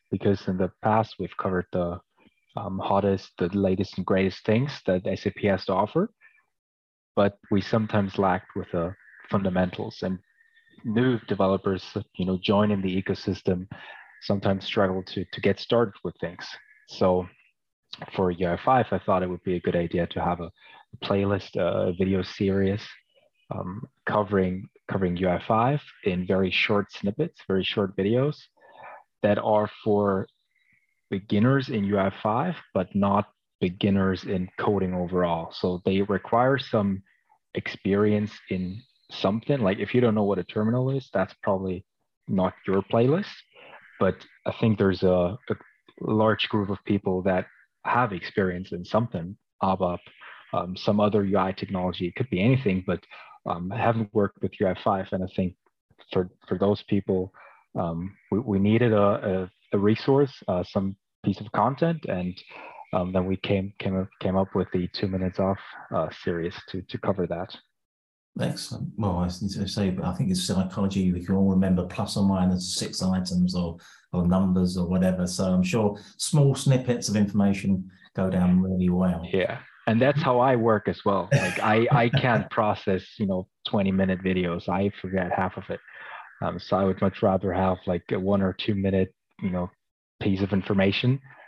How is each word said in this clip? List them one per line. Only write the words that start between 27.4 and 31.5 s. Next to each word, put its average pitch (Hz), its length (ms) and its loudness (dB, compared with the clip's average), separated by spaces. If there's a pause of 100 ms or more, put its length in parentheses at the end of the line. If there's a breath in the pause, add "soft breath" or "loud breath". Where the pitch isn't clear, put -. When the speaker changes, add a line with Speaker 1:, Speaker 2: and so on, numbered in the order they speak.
Speaker 1:
very 95 160 0
short 98 320 -2
videos 120 420 0 (840 loud breath)
that 104 160 4
are 107 320 2 (140)
for 104 440 2 (840)
beginners 120 600 2